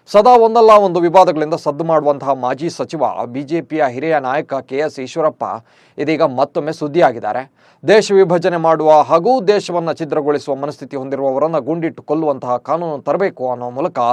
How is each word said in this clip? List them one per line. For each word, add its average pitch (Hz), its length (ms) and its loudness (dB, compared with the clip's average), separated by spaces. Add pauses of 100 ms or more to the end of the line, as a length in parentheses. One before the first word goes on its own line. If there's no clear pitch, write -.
(120)
ಸದಾ 226 240 8
ಒಂದಲ್ಲ 226 340 6
ಒಂದು 196 300 4
ವಿವಾದಗಳಿಂದ 165 540 4
ಸದ್ದು 151 300 -4
ಮಾಡುವಂತಹ 147 460 0
ಮಾಜಿ 135 400 -2
ಸಚಿವ, 165 320 -6 (300)
ಬಿ 135 100 -8
ಜೆ 156 180 -4
ಪಿಯ 151 280 -2
ಹಿರಿಯ 147 300 -2
ನಾಯಕ 139 360 -4
ಕೆ 131 220 -8
ಎಸ್ 147 240 -4
ಈಶ್ವರಪ್ಪ 147 440 -4 (540)
ಇದೀಗ 151 240 -2
ಮತ್ತೊಮ್ಮೆ 147 500 -2
ಸುದ್ದಿಯಾಗಿದ್ದಾರೆ. 131 720 -2 (460)
ದೇಶ 208 240 4
ವಿಭಜನೆ 180 440 2
ಮಾಡುವ 160 360 2
ಹಾಗೂ 165 480 4
ದೇಶವನ್ನ 175 520 -2
ಛಿದ್ರಗೊಳಿಸುವ 147 600 -4
ಮನಸ್ಥಿತಿ 143 420 -10
ಹೊಂದಿರುವವರನ್ನ 139 640 -2
ಗುಂಡಿಟ್ಟು 160 440 -6
ಕೊಲ್ಲುವಂತಹ 139 540 -4
ಕಾನೂನು 151 460 -6
ತರಬೇಕು 170 500 -4
ಅನ್ನೋ 123 180 -8
ಮೂಲಕ 139 280 -6 (140)